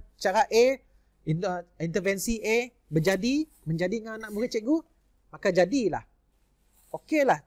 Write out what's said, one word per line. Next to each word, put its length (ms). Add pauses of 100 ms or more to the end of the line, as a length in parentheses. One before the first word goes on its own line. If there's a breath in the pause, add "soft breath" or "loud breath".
(200)
cara 240
A, 220 (580)
inter-, 400 (160)
intervensi 640
A 240 (240)
berjadi, 560 (160)
menjadi 400
dengan 160
anak 160
murid 160
cikgu, 240 (560)
maka 160
jadilah. 560 (880)
Okeylah, 540